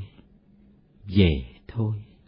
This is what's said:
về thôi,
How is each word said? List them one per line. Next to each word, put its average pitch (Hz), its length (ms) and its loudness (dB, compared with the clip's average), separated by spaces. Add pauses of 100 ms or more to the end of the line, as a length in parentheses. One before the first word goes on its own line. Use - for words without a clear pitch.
(1160)
về 80 280 4 (240)
thôi, 110 260 -4 (340)